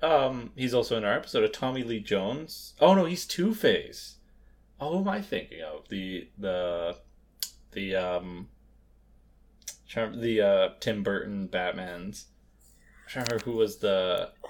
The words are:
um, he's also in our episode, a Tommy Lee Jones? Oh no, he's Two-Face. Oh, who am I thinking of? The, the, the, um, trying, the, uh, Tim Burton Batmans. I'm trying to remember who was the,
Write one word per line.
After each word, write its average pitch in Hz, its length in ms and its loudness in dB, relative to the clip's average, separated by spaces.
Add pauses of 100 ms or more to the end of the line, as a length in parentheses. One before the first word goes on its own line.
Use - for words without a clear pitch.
um, 131 520 2
he's 127 180 -2
also 117 240 2
in 107 80 -2
our 101 80 2
episode, 127 300 0
a 107 60 6
Tommy 131 340 -4
Lee 117 160 -4
Jones? 104 800 -4
Oh 170 140 10
no, 185 120 6
he's 175 200 -4
Two-Face. - 920 0 (640)
Oh, 151 140 -4
who 185 60 0
am 196 80 -2
I 202 140 -2
thinking 82 400 -8
of? 76 280 -12
The, 92 480 -8
the, 87 600 -2 (760)
the, 95 240 -6
um, 90 540 -4 (1400)
trying, 113 340 -6
the, 113 200 2
uh, 98 280 6 (100)
Tim 107 240 -2
Burton 98 440 -2
Batmans. 90 800 -6 (800)
I'm - 40 -20
trying 127 160 -6
to 120 100 2
remember 117 160 -4
who 113 60 -2
was 107 200 2
the, 95 540 0 (180)